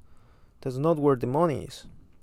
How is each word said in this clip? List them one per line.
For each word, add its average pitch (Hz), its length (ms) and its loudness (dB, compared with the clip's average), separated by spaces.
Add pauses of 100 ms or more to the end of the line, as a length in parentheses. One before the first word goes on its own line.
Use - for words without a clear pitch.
(600)
That's 131 140 -6
not 156 220 2
where 143 180 4
the 123 120 -2
money 139 360 0
is. - 220 -16 (380)